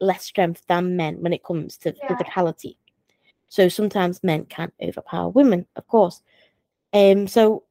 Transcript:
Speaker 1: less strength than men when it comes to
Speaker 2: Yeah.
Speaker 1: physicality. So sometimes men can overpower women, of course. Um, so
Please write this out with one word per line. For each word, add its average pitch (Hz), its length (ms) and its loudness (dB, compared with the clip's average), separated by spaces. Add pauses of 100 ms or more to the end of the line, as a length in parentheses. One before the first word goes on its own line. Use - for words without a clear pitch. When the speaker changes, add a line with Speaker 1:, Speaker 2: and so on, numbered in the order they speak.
Speaker 1:
less 185 240 -2
strength 170 420 -2
than 180 300 0
men 165 240 -6
when 170 120 -2
it 156 100 -6
comes 156 340 -8
to 156 180 -8
Speaker 2:
Yeah. 277 140 -12
Speaker 1:
physicality. - 680 -4 (720)
So 185 220 2
sometimes 185 540 -2
men 160 220 -2
can - 260 -12 (100)
overpower - 480 -8
women, 202 360 2 (100)
of - 120 -14
course. 190 340 0 (720)
Um, 202 340 6
so 220 440 2